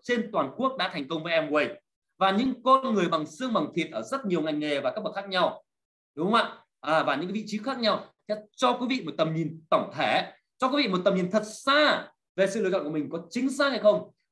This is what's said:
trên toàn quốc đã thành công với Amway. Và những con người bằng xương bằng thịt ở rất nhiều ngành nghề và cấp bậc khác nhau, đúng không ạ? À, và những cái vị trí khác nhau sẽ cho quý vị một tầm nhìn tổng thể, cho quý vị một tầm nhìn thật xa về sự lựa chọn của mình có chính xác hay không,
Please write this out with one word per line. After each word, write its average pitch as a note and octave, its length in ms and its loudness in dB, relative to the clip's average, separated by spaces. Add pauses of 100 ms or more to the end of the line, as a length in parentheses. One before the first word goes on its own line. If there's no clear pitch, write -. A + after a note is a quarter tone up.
trên B3 280 -2
toàn D3 260 -2
quốc C4 200 -2
đã F#3 160 0
thành C#3+ 140 -6
công D#3 160 -6
với E3+ 100 -2
Amway. D3 420 2 (420)
Và F#3+ 140 4
những A#3 320 0
con C4 300 4
người F3+ 160 2
bằng D#3 160 0
xương B3 280 -6
bằng D#3+ 220 0
thịt D#3+ 160 -2
ở A2+ 100 -6
rất C4 240 -6
nhiều E3+ 160 0
ngành D3+ 180 -2
nghề D3 220 -2
và B2+ 100 0
cấp G#3 120 -6
bậc - 120 -6
khác G3 140 -8
nhau, F3+ 340 0 (520)
đúng F3 160 -2
không A#3 40 4
ạ? - 220 0 (240)
À, D3+ 220 2
và D3+ 120 2
những F3+ 100 -4
cái G3 80 -6
vị G#3+ 140 -4
trí G#3 100 -6
khác B3 220 -6
nhau G#3+ 260 0 (220)
sẽ G#3 80 -2 (200)
cho B3 240 2
quý - 100 -4
vị B3+ 160 -2
một D3 120 -8
tầm D#3+ 180 0
nhìn D#3+ 340 -4
tổng - 260 2
thể, C#3+ 360 0 (260)
cho C4 100 0
quý C#4+ 160 2
vị A#3+ 40 0
một F#3 180 0
tầm F#3+ 100 4
nhìn F#3 160 0
thật G#3+ 140 2
xa C#4+ 640 2 (280)
về F#3+ 120 2
sự G3+ 160 -2
lựa F#3 80 0
chọn F#3 120 0
của D3 60 -6
mình D#3 220 -4
có E3+ 180 -6
chính C4 200 -2
xác C#4 200 0
hay A#3 100 -2
không, G3+ 320 4 (200)